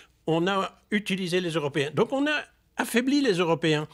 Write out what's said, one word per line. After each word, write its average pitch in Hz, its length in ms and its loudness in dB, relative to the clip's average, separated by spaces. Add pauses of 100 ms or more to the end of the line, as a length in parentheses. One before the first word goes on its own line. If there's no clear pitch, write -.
(260)
on 165 220 2
a 190 320 -2 (100)
utilisé 185 520 -2
les 170 100 -4
Européens. 147 420 -2
Donc 214 200 0
on 277 140 0
a 302 140 -2 (360)
affaibli 262 440 0
les 254 120 2
Européens. 160 600 2